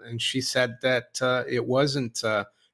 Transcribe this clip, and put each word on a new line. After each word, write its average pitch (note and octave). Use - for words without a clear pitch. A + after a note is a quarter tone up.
and A#2
she -
said B2
that, B2+
uh, B2+
it B2
wasn't, C3
uh, G#2+